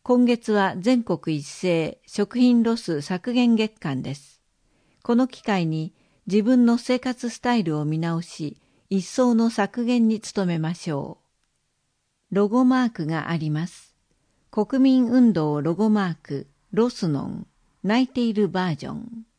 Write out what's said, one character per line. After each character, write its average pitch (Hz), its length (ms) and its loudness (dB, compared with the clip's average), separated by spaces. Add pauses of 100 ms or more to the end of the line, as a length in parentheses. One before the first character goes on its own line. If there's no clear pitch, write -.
今 247 240 4
月 233 280 0
は 196 260 2
全 233 240 2
国 165 340 -4
一 143 100 -8
斉 165 600 -2
食 214 320 -4
品 247 240 4
ロ 226 140 0
ス 160 240 -4
削 185 320 -6
減 240 220 4
月 220 240 -4
間 135 220 -6
で 135 140 -8
す。 - 260 -20 (640)
こ 240 120 0
の 254 120 4
機 - 140 -18
会 190 240 0
に 160 280 -4 (320)
自 202 160 2
分 247 240 4
の 233 120 4
生 247 220 -2
活 247 300 -6
ス 226 100 -12
タ 240 180 0
イ 214 60 0
ル 160 140 -2
を 151 80 -4
見 156 140 -2
直 165 220 -4
し、 - 360 -12 (320)
一 190 160 -2
層 247 300 2
の 226 140 2
削 226 340 -2
減 240 240 2
に 220 120 0
努 - 260 -4
め 175 120 0
ま 160 160 -2
し - 180 -8
ょ 143 280 -8 (1120)
う。 180 40 -6
ロ 202 120 2
ゴ 240 160 2
マ 254 220 4
ー 233 40 -2
ク 175 180 -6
が 160 220 -4
あ 170 80 -2
り 156 120 -2
ま 156 180 -2
す。 - 280 -20 (560)
国 233 300 0
民 262 240 6
運 233 280 6
動 151 280 0
ロ 160 140 0
ゴ 214 140 0
マ 208 180 2
ー 170 80 -4
ク、 - 320 -10 (240)
ロ 233 180 0
ス 208 180 -4
ノ 147 160 -2
ン、 - 240 -10 (360)
泣 220 200 2
い 254 40 0
て - 140 -6
い 233 120 -2
る 202 140 0
バ 185 240 -2
ー 147 40 -2
ジ 139 120 -14
ョ 143 60 -10
ン。 226 320 -14 (140)